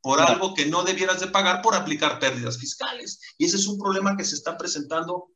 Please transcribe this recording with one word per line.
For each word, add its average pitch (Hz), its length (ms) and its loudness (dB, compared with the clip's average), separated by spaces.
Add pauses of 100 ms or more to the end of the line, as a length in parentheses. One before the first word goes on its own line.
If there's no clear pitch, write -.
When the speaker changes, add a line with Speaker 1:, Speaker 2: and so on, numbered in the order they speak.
Speaker 1:
por 135 160 2
Speaker 2:
Claro. 170 160 6
Speaker 1:
algo 190 220 0
que 143 120 0
no 175 180 0
debieras 185 360 0
de 180 80 -4
pagar 190 320 2
por 220 140 4
aplicar 151 440 0
pérdidas 123 400 -2
fiscales. - 600 -10 (160)
Y - 80 2
ese - 120 2
es 196 100 2
un 202 120 -4
problema 196 380 0
que 175 80 -4
se 151 100 -2
está 165 220 -6
presentando 165 800 -6